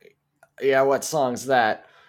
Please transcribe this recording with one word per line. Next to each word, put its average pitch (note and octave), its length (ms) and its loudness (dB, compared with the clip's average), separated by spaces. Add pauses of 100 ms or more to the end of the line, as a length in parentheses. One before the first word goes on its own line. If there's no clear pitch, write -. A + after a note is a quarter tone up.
(600)
Yeah, C3+ 220 2
what C3+ 220 0
song's B2 420 -4
that? A#2 400 0 (220)